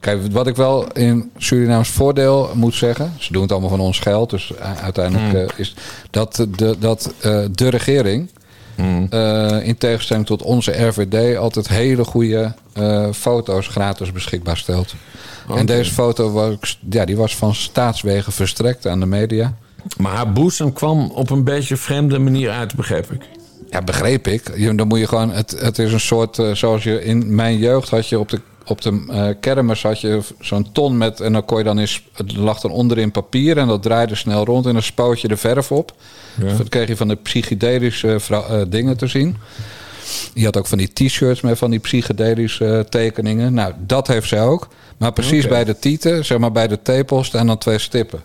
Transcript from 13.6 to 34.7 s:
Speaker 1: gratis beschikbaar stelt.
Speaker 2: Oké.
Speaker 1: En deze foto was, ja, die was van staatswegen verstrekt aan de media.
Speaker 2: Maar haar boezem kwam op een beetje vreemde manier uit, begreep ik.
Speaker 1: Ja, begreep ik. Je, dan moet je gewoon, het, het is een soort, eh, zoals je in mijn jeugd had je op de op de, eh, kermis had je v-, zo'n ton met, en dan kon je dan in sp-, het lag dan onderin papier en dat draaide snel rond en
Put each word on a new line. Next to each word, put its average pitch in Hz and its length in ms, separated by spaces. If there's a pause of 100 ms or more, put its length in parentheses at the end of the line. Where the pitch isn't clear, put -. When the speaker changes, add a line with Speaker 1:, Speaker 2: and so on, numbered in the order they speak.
Speaker 1:
gratis 98 460
beschikbaar 87 440
stelt. 90 380 (540)
Speaker 2:
Oké. 107 100
Speaker 1:
En 113 80
deze 120 260
foto 120 380
was, 107 480 (120)
ja, 98 140
die 92 120
was 110 200
van 107 180
staatswegen 104 800
verstrekt 120 540
aan 92 140
de 92 60
media. 110 480 (420)
Speaker 2:
Maar 95 160
haar 110 200
boezem 147 400
kwam 151 380
op 131 200
een 135 140
beetje 139 320
vreemde 139 420
manier 131 320
uit, 113 240
begreep 107 380
ik. 131 100 (480)
Speaker 1:
Ja, 90 120
begreep 98 440
ik. 95 300
Je, 110 180
dan 107 140
moet 113 100
je 110 100
gewoon, 113 220
het, 104 200 (100)
het 117 180
is 110 140
een 110 80
soort, 113 380
eh, 110 160
zoals 110 280
je 110 220
in 110 300
mijn 113 240
jeugd 123 300
had 113 200
je 117 100
op 107 100
de 104 120 (280)
op 107 140
de, 101 260
eh, 104 180 (140)
kermis 127 420
had 107 180
je 107 220
v-, - 80 (100)
zo'n 104 320
ton 139 260
met, 113 220
en 110 120
dan 107 120
kon 113 140
je 110 60
dan 104 140
in 104 100
sp-, - 280
het 104 200
lag 104 240
dan 107 100
onderin 113 400
papier 143 480
en 139 100
dat 104 140
draaide 113 320
snel 104 300
rond 123 220
en 123 60